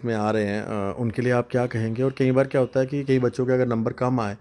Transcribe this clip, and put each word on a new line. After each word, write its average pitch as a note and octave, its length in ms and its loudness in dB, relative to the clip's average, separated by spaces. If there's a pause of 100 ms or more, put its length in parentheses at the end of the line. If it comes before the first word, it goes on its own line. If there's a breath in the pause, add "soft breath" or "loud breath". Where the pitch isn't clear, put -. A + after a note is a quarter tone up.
में A#2 100 -2
आ G#2+ 160 0
रहे G#2+ 140 0
हैं, G2+ 160 -2
अ, G2+ 380 -6
उनके A#2 220 -2
लिए B2 120 0
आप A#2+ 180 0
क्या B2 160 0
कहेंगे? A2+ 360 -4
और C3+ 140 -2
कई C3 140 4
बार C3+ 160 4
क्या C3+ 140 2
होता B2+ 180 0
है C3 60 2
कि C#3 180 -4
कई C3+ 160 4
बच्चों B2 260 0
के B2+ 80 2
अगर B2+ 140 2
नंबर A2+ 260 0
कम B2+ 280 0
आए, G2+ 200 -4